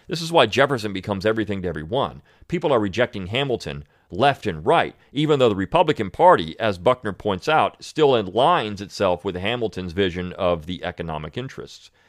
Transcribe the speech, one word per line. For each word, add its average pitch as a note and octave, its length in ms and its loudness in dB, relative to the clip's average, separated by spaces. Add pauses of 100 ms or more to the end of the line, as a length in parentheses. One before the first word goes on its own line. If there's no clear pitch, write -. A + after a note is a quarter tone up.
This E3 160 -6
is E3 80 -8
why D#3 160 6
Jefferson A2+ 460 2
becomes F#2+ 340 -4
everything G#2+ 360 -2
to F2+ 60 -4
everyone. E2+ 540 -6 (240)
People E3 260 -2
are B2 60 4
rejecting G#2 480 -2
Hamilton G#2+ 560 -4 (300)
left B2+ 340 0
and E2 180 -6
right, B2 300 0 (160)
even D3 300 2
though B2+ 80 6
the G2+ 80 2
Republican C3 520 0
Party, B2 520 4
as G#2 180 -2
Buckner A2 340 0
points F#2+ 360 -4
out, C#3 340 0
still D3+ 280 2
aligns A2 680 2
itself F#2 440 -2
with G2 100 -4
Hamilton's G2 560 -4
vision F2+ 440 -2
of F2 320 0
the F2+ 180 -10
economic D#2+ 520 -8
interests - 540 -14 (180)